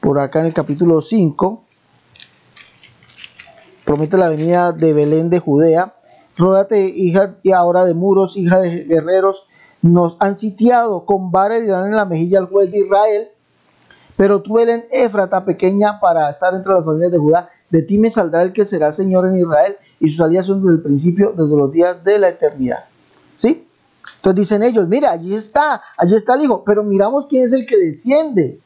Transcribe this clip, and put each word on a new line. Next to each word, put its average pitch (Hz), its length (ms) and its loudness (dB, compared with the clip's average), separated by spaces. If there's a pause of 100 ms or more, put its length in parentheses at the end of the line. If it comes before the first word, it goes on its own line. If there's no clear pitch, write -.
por 143 180 0
acá 143 220 -2
en 165 60 -2
el 160 60 -4
capítulo 160 480 0
cinco, 190 600 -2 (2250)
promete 151 320 -2
la 180 120 2
venida 170 420 0
de 160 220 0
Belén 156 380 0
de 175 80 0
Judea. 160 560 0 (420)
Ródate, 196 500 2
hija, 190 560 -2
y 190 80 2
ahora 180 340 2
de 175 80 0
muros, 190 440 0
hija 185 220 2
de 170 260 -4
guerreros, 180 640 0 (340)
nos 170 380 2
han 202 180 -2
sitiado, 220 680 0
con 190 260 -4
vara 202 260 0
herirán 196 300 -2
en 208 80 -4
la 214 100 0
mejilla 175 340 0
al 185 80 -4
juez 190 240 0
de 208 80 -2
Israel. 208 480 0 (880)
Pero 196 260 2
tú, 202 120 -10
Belén 233 360 0
Éfrata, 202 540 -2
pequeña 196 560 -2
para 165 300 0
estar 180 240 -2
entre 190 200 -2
las 175 120 0
familias 160 260 0
de 175 60 0
Judá, 160 320 0 (200)
de 160 140 2
ti 190 140 -2
me 220 120 2
saldrá 170 340 0
el 185 100 -2
que 214 100 0
será 160 300 -2
Señor 185 340 0
en 185 100 0
Israel, 170 380 0 (240)
y 160 100 2
sus 151 80 -6
salidas 170 280 2
son 196 160 -2
desde 180 140 4
el 160 60 0
principio, 170 540 0
desde 151 200 0
los 139 160 2
días 175 340 0
de 208 140 2
la 190 100 4
eternidad. 143 560 -4 (500)
¿Sí? - 320 -2 (480)
Entonces 190 240 0
dicen 208 240 0
ellos, 226 240 0
"Mira, 247 240 0
allí 170 240 -6
está, 247 460 -4 (160)
allí 175 180 2
está 226 200 0
el 294 80 -2
Hijo", 247 220 -2
pero 208 180 0
miramos 214 440 0
quién 254 160 0
es 247 100 0
el 254 120 -2
que 233 120 0
desciende. 202 880 -2